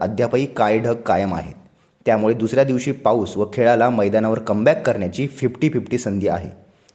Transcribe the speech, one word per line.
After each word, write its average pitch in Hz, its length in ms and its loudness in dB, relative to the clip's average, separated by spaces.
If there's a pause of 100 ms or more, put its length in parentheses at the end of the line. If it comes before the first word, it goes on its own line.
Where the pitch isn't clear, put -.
अद्यापही 117 460 0
काळे 110 320 2
ढग 117 160 0
कायम 98 400 0
आहेत. 82 200 -8 (520)
त्यामुळे 110 280 2
दुसऱ्या 117 300 2
दिवशी 131 280 -2
पाऊस 113 440 0
व 101 160 0
खेळाला 120 380 4
मैदानावर 110 480 2
कमबॅक 110 480 0
करण्याची 107 400 -2
फिफ्टी 131 420 -2
फिफ्टी 120 300 -2
संधी 98 300 -2
आहे. 85 220 -4 (440)